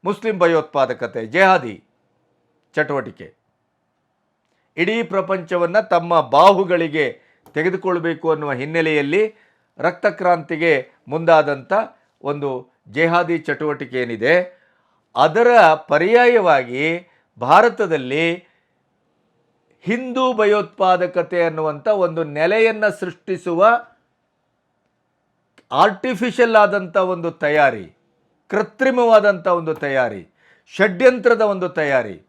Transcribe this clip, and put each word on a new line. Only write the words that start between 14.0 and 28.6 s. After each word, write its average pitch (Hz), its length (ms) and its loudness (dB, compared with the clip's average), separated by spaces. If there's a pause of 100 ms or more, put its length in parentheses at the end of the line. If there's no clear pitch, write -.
ಏನಿದೆ, 117 320 -2 (840)
ಅದರ 160 320 2 (400)
ಪರ್ಯಾಯವಾಗಿ 170 960 2 (560)
ಭಾರತದಲ್ಲಿ 160 840 2 (1600)
ಹಿಂದೂ 254 520 -4
ಭಯೋತ್ಪಾದಕತೆ 185 1120 0
ಅನ್ನುವಂಥ 156 440 -4
ಒಂದು 175 360 -2
ನೆಲೆಯನ್ನ 208 640 0
ಸೃಷ್ಟಿಸುವ 180 720 -6 (2000)
ಆರ್ಟಿಫಿಷಿಯಲ್ 220 840 0
ಆದಂಥ 202 420 2
ಒಂದು 180 340 -2
ತಯಾರಿ, 143 540 0 (600)
ಕೃತ್ರಿಮವಾದಂಥ 214 1000 2